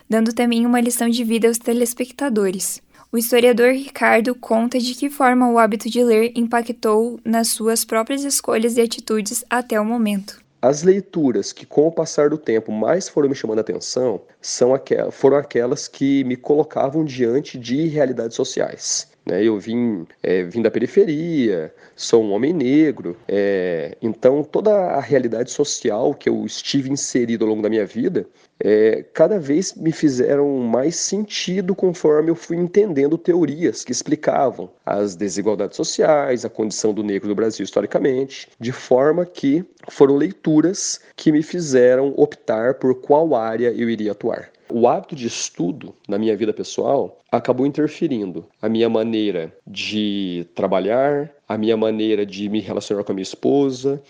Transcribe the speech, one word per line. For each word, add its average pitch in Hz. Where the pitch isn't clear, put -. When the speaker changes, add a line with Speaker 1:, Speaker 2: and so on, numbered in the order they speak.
Speaker 1:
dando 226
também 233
uma 240
lição 240
de 233
vida 226
aos 233
telespectadores. 233
O 233
historiador 240
Ricardo 240
conta 240
de 247
que 285
forma 254
o 233
hábito 226
de 240
ler 233
impactou 233
nas 226
suas 226
próprias 233
escolhas 240
e 233
atitudes 226
até 240
o 208
momento. 214
Speaker 2:
As 147
leituras 165
que, -
com 151
o 165
passar 156
do 151
tempo, 110
mais 117
foram 143
me 139
chamando 110
a -
atenção 107
são 127
aquel-, 110
foram 139
aquelas 139
que 139
me 123
colocavam 147
diante 127
de 123
realidades 131
sociais. -
Né, 92
eu 110
vim, 113
é, 90
vim 104
da 107
periferia, 131
sou -
um 101
homem 117
negro, 135
é, 92
então 127
toda 208
a 185
realidade 123
social 139
que -
eu 113
estive 131
inserido 117
ao 107
longo 107
da 104
minha 107
vida, 131
é, 107
cada 185
vez 151
me 160
fizeram 139
mais 123
sentido 196
conforme 160
eu 165
fui 170
entendendo 170
teorias 160
que -
explicavam 139
as 101
desigualdades 98
sociais, 147
a 113
condição 110
do 104
negro 101
no 104
Brasil 107
historicamente, 131
de 120
forma 143
que 165
foram 139
leituras 160
que -
me 151
fizeram 135
optar 127
por 127
qual 147
área 113
eu 117
iria 107
atuar. -
O 117
hábito 175
de 120
estudo -
na 101
minha 110
vida 107
pessoal 107
acabou 123
interferindo 139
a 110
minha 113
maneira 107
de 98
trabalhar, 120
a 107
minha 110
maneira 110
de 98
me 104
relacionar 101
com -
a 98
minha 95
esposa, 135